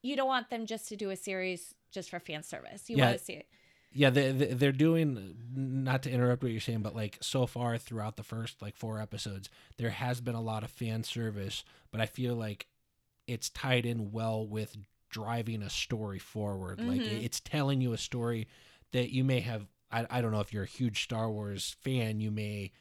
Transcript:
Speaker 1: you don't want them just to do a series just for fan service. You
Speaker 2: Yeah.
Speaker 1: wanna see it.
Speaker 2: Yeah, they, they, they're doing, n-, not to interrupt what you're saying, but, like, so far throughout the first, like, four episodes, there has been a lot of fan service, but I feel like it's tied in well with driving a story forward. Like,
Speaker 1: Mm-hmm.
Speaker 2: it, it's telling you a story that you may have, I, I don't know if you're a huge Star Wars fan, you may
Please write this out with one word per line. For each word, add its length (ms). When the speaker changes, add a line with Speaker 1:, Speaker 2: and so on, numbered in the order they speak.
Speaker 1:
you 140
don't 120
want 220
them 160
just 240
to 60
do 160
a 40
series 600
just 180
for 100
fan 240
service. 460
You 80
Speaker 2:
Yeah. 100
Speaker 1:
wanna 120
see 140
it. 140
Speaker 2:
Yeah, 120
they, 240
they, 200
they're 200
doing, 420
n-, 300
not 180
to 80
interrupt 320
what 80
you're 80
saying, 220
but, 140
like, 260
so 260
far 300
throughout 400
the 60
first, 380
like, 140
four 240
episodes, 500
there 140
has 280
been 160
a 60
lot 220
of 80
fan 320
service, 600
but 100
I 40
feel 300
like 320
it's 240
tied 340
in 260
well 340
with 300
driving 520
a 80
story 500
forward. 640
Like, 200
Speaker 1:
Mm-hmm. 160
Speaker 2:
it, 60
it's 160
telling 420
you 120
a 40
story 500
that 200
you 120
may 180
have, 260
I, 180
I 120
don't 120
know 80
if 100
you're 120
a 40
huge 360
Star 280
Wars 480
fan, 400
you 120
may 500